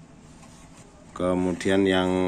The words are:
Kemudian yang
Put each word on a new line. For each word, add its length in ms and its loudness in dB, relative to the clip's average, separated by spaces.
Kemudian 720 0
yang 240 2